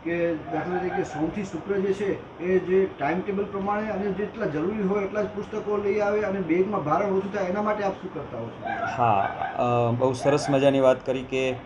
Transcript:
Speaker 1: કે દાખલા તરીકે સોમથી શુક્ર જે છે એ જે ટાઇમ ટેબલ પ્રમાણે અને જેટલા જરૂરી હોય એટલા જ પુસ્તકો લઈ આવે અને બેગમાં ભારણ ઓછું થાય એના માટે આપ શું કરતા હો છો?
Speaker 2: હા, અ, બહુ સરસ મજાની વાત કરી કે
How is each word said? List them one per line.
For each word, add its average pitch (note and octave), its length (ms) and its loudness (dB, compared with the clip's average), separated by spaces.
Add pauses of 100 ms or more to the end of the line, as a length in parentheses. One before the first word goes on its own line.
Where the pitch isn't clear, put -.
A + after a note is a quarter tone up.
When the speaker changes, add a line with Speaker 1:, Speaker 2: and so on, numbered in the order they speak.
Speaker 1:
કે E3+ 320 0
દાખલા D#3 420 -4
તરીકે F3+ 260 -2
સોમથી E3+ 400 -4
શુક્ર F#3+ 340 -4
જે F#3+ 160 0
છે - 460 -4
એ F3+ 200 2
જે F#3 300 2 (100)
ટાઇમ E3 220 0
ટેબલ G3+ 220 -2
પ્રમાણે G3+ 460 -2
અને G3 220 -2
જેટલા G#3 340 -4
જરૂરી F3 380 -2
હોય G3 220 0
એટલા G3+ 160 -2
જ F#3+ 40 0
પુસ્તકો G3+ 520 -4
લઈ G3+ 220 0
આવે G#3 220 2
અને G3 180 -2
બેગમાં F#3 440 2
ભારણ D#3+ 220 2
ઓછું F#3+ 280 0
થાય G3 100 0
એના F#3 180 -2
માટે G#3 220 0
આપ G3 100 0
શું - 200 -10
કરતા B2+ 240 -8
હો A2+ 80 -6
છો? - 400 -6 (120)
Speaker 2:
હા, G#2+ 320 4 (280)
અ, A#2+ 340 2
બહુ B2+ 220 2
સરસ C#3+ 360 2
મજાની C3+ 300 6
વાત B2+ 260 6
કરી B2+ 180 -2
કે C3 320 0 (100)